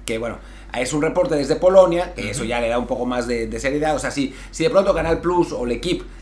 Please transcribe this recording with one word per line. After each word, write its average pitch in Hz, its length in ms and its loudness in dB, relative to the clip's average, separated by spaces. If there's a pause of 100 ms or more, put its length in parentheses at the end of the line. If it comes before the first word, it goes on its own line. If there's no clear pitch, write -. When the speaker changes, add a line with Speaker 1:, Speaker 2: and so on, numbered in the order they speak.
Speaker 1:
que, 113 120 -2
bueno, 110 200 -6 (340)
es 127 200 -4
un 147 100 0
reporte 160 320 2
desde 143 220 0
Polonia, 180 580 6
que - 80 -10
Speaker 2:
Ujú. 101 80 -4
Speaker 1:
eso - 140 -6
ya 120 160 -2
le 117 80 0
da 120 100 0
un 120 80 -2
poco 120 200 -4
más 123 200 -2
de, 117 220 -2
de 113 100 -6
seriedad. 147 380 0
O - 20 -4
sea, 123 140 -4
si, 139 200 -2 (200)
si - 100 -4
de 160 80 4
pronto 190 240 4
Canal 160 260 0
Plus 170 300 2
o 123 160 -4
L'Equipe 117 380 -2 (180)